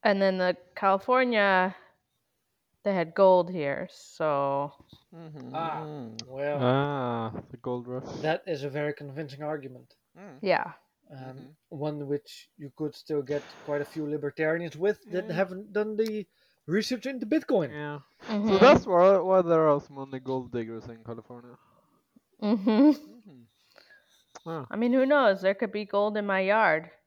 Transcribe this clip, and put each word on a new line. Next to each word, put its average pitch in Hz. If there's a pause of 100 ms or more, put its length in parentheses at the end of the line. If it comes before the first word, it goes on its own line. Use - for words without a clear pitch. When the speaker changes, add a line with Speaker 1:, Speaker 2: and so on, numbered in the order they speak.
Speaker 1:
and 202
then 190
the 180 (180)
California, 196 (1080)
they 202
had 165
gold 185
here, 160
so. 139 (420)
Speaker 2:
Mm-hmm. 151
Speaker 3:
Ah, 156 (440)
well. 143
Speaker 2:
Ah, 127 (180)
the 127
gold 123
rush. 127 (180)
Speaker 3:
That 160
is 147
a 147
very 147
convincing 143
argument. 131 (240)
Speaker 2:
Mm. 202
Speaker 1:
Yeah. 180 (380)
Speaker 3:
Um, 139
Speaker 2:
Mm-hmm. 131 (240)
Speaker 3:
one 147
which - (100)
you 143
could 151
still 147
get 143 (220)
quite 147
a 143
few 147
libertarians 156
with 202 (140)
that 190
Speaker 2:
Yeah. 170
Speaker 3:
haven't 190
done 214
the 214 (400)
research 214
into 262
Bitcoin. 208
Speaker 2:
Yeah. 147 (300)
Speaker 1:
Mm-hmm. 214
Speaker 2:
So 196
that's 262
why, 190
why 185
there 160
are 143
so 143
many 135
gold 131
diggers 113
in 117 (100)
California. 120 (880)
Speaker 1:
Mm-hmm. 220
Speaker 2:
Mm-hmm. -
Ah. 151
Speaker 1:
I -
mean, 240
who 262
knows? 240
There 190
could 226
be 208
gold 208
in 208
my 190
yard. 185 (160)